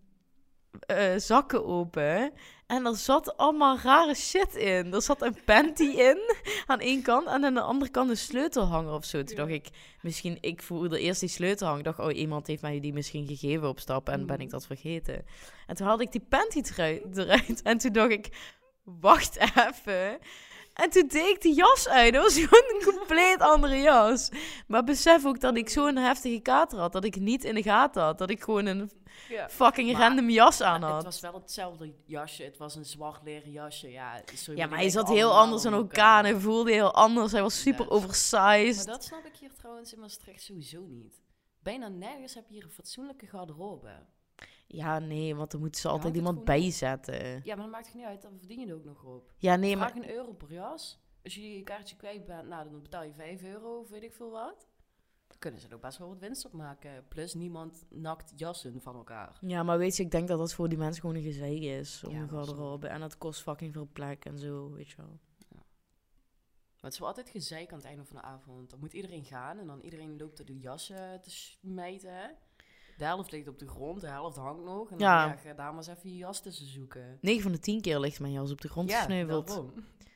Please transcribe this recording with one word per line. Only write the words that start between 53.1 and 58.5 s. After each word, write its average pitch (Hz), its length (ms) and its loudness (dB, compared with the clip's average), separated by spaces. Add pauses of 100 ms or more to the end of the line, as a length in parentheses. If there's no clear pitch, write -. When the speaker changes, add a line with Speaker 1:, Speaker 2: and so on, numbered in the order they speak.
Speaker 2:
vijf 160 300 -18
euro 214 360 -16
of 226 100 -20
weet 208 140 -20
ik 226 120 -20
veel 233 160 -20
wat. 233 380 -16 (580)
Dan - 120 -20
kunnen 131 220 -16
ze - 80 -20
er 113 60 -20
ook 117 60 -20
best 131 180 -18
wel 175 100 -18
wat 190 100 -20
winst 214 280 -16
op - 60 -20
maken. 143 560 -18
Plus 165 260 -14
niemand 165 560 -14
nakt 160 460 -14
jassen 143 440 -14